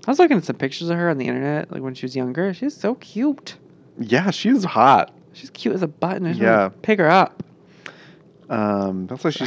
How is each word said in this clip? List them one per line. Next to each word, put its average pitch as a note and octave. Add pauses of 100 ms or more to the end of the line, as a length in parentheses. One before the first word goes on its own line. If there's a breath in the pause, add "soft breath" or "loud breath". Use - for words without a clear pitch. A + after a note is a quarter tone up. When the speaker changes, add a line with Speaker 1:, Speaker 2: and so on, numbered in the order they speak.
Speaker 1:
I -
was D4
looking D4+
at D#3+
some B2
pictures C3+
of E3+
her E3+
on D3
the B2+
internet, C#3
like, C3+
when C3
she C3
was B2+
younger. C#3
She's C#4
so G#3+
cute. - (420)
Speaker 2:
Yeah, B2+
she's A3
hot. B2 (200)
Speaker 1:
She's -
cute -
as F#3
a E3
button. F#3
I E3
just E3+
Speaker 2:
Yeah. A2+
Speaker 1:
wanna F#2+ (120)
pick G#3+
her D#3
up. F#3 (1040 loud breath)
Speaker 2:
Um, G2
that's B2+
why E3+
she's D3